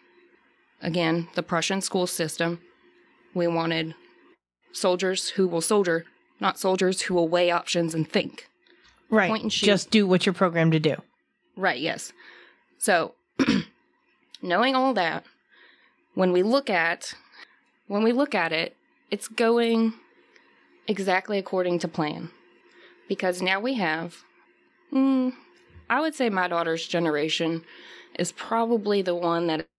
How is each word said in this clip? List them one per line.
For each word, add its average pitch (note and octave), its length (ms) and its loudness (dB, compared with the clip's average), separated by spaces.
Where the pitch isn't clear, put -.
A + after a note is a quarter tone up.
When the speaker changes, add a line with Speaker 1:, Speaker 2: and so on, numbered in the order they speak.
Speaker 1:
Again, E3+ 540 -2
the E3+ 80 -2
Prussian F#3 380 -2
school F3+ 260 -2
system. E3+ 540 -4
We F3 140 0
wanted E3 480 -2
soldiers F#3 560 -2
who F#3 180 2
will E3+ 140 -2
soldier, F3 440 2
not G3 200 -2
soldiers F#3 440 0
who F#3+ 100 -4
will E3+ 140 2
weigh F3 240 2
options E3+ 420 -2
and D#3+ 160 -2
think. - 380 -4
Speaker 2:
Right. G#3 200 4
Speaker 1:
Point A3 140 -4
and G#3+ 100 -4
shoot. - 120 -2
Speaker 2:
Just G3+ 240 4
do G#3 180 4
what F3+ 180 4
you're G3 80 2
programmed E3 400 2
to D#3+ 60 4
do. D3+ 160 2
Speaker 1:
Right, E3+ 240 0
yes. - 320 -6
So, F3 360 0
<clears throat> C4+ 80 2
Knowing G#3+ 340 2
all C4 180 2
that, E3+ 300 -2
when F#3 180 2
we F3+ 120 4
look C4 260 0
at, E3+ 440 -2
when G#3 160 -2
we A3+ 80 4
look C#4+ 240 0
at E3 160 -2
it, D#3+ 240 -4
it's - 160 -6
going A3+ 640 2
exactly G3 500 -2
according F3+ 420 0
to E3+ 80 -4
plan. E3 420 -6
Because F#3 340 -2
now F#3+ 180 0
we C4 160 -2
have, E3 420 -4
mm, C4 420 2
I B3 120 2
would D#4 140 -2
say A#3+ 140 0
my F#3 180 0
daughter's E3+ 400 -2
generation E3 760 -2
is - 140 -4
probably A3+ 720 0
the F3 140 -2
one E3+ 320 0
that D#3 200 -2